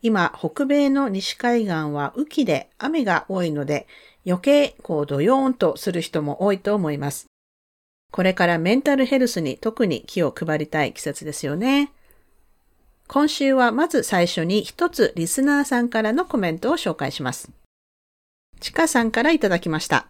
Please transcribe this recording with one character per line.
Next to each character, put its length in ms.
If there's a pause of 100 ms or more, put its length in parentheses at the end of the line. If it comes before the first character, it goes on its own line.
今、 360
北 280
米 240
の 200
西 240
海 300
岸 80 (200)
は 240
雨 120
季 180
で 320
雨 260
が 240
多 160
い 80
の 140
で、 220 (380)
余 160
計 420
こ 180
う 40
ド 140
ヨ 160
ー 140
ン 40
と 220
す 160
る 80
人 220
も 240
多 80
い 60
と 160
思 160
い 60
ま 140
す。 140 (840)
こ 120
れ 100
か 140
ら 100
メ 180
ン 60
タ 140
ル 100
ヘ 140
ル 80
ス 140
に 160
特 280
に 220
気 160
を 100
配 260
り 80
た 180
い 80
季 80
節 240
で 80
す 120
よ 120
ね。 340 (1160)
今 180
週 260
は 200
ま 160
ず 140
最 240
初 180
に 160
一 280
つ 280
リ 100
ス 140
ナ 200
ー 40
さ 160
ん 80
か 120
ら 120
の 120
コ 120
メ 140
ン 80
ト 120
を 40
紹 180
介 180
し 100
ま 120
す。 180 (1120)
ち 100
か 160
さ 160
ん 80
か 120
ら 80
い 80
た 100
だ 100
き 80
ま 140
し 80
た。 200